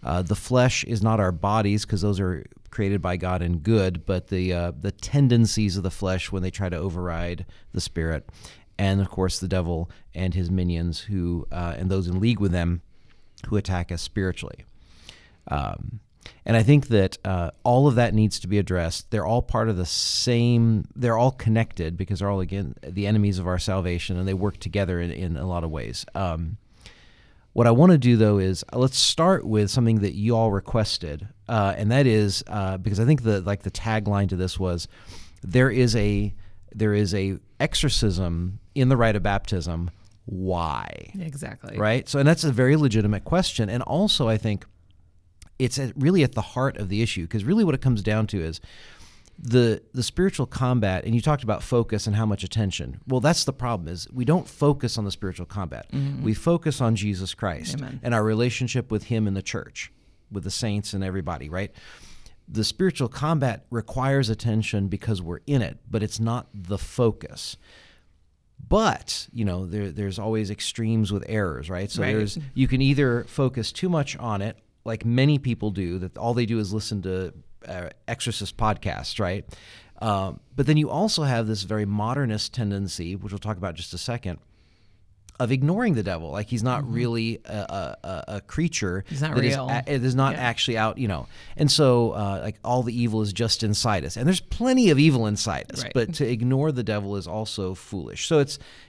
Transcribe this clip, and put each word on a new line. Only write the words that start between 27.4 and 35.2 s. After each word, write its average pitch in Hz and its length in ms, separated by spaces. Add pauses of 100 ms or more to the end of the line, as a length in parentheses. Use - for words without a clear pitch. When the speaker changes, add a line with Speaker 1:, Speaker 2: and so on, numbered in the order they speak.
Speaker 1:
what 117 120
I 117 40
wanna 165 260
do, 120 220
though, 104 200
is, 95 240 (120)
uh, 123 40
let's 131 200
start - 480
with 107 240
something 113 300
that 98 140
you 113 220
all 113 140
requested, 98 800 (200)
uh, 101 300
and 107 140
that 135 140
is, 107 420
uh, 95 280
because 92 240
I 117 60
think 139 160
the, 107 180
like, 95 220
the 95 80
tagline 101 580
to 92 80
this 90 240
was, 87 260 (560)